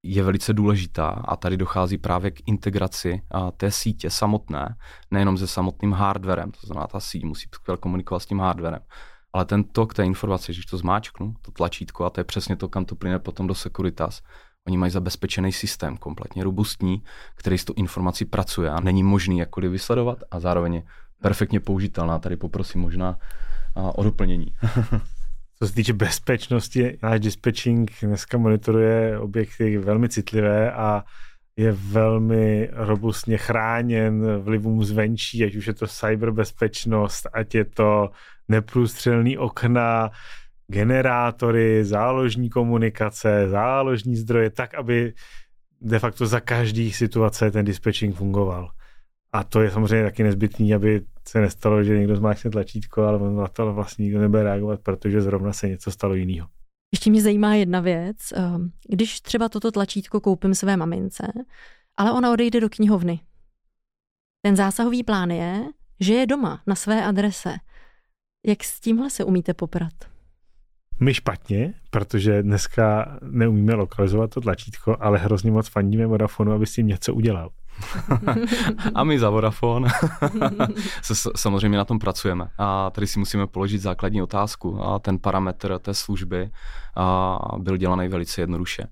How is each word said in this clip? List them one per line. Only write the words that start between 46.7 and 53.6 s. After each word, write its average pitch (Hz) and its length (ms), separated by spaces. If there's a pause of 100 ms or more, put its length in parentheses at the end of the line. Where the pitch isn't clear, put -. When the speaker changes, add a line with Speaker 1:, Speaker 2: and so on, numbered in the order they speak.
Speaker 2:
situace 110 540
ten 104 140
dispečing 101 520
fungoval. 95 540 (600)
A 98 120
to - 160
je 107 100
samozřejmě 110 340
taky 104 180
nezbytný, 104 520
aby 104 300 (240)
se 110 120
nestalo, 104 440
že 104 140
někdo 101 180
zmáčkne 104 340
tlačítko, 107 520
ale 107 160
on 101 180
na 101 120
to 110 240